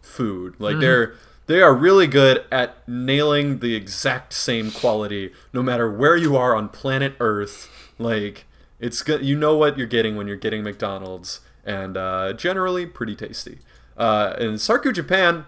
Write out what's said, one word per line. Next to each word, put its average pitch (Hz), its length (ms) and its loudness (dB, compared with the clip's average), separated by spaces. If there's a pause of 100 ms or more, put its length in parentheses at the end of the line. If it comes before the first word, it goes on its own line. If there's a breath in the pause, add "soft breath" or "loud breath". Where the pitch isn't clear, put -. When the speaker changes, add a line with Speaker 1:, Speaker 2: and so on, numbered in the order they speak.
Speaker 1:
food. 92 580 -8
Like, 104 140 -2
Speaker 2:
Mm-hmm. 156 80 -2
Speaker 1:
they're, 123 320 4 (340 loud breath)
they 170 140 6
are 160 120 10
really 180 340 6
good 135 440 6
at 123 360 -4
nailing 143 720 0
the 120 160 -2
exact 110 580 -6
same 113 380 -4
quality, 104 600 -2 (220 soft breath)
no 123 100 -4
matter 120 280 0
where 139 240 4
you 156 220 2
are 123 180 4
on 104 140 -4
planet 135 500 -4
Earth. 104 480 -2 (300 loud breath)
Like, 104 480 -6 (340 soft breath)
it's 120 220 -6
go-, 151 160 -2
you 135 180 -2
know 151 220 2
what 147 200 2
you're 127 100 -6
getting 110 280 0
when 101 120 -6
you're 101 100 -6
getting 107 260 -4
McDonald's, 98 760 -8 (240 soft breath)
and, 95 320 -8
uh, 95 360 -4
generally 180 520 -4
pretty 110 300 -10
tasty. - 420 -14 (400 soft breath)
Uh, 107 400 2
and 110 220 -4
Sarku 247 340 0
Japan 170 540 0